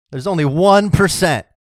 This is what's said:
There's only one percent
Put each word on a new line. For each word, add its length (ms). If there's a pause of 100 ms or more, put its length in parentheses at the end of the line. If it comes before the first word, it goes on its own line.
(120)
There's 160
only 160
one 480
percent 520 (180)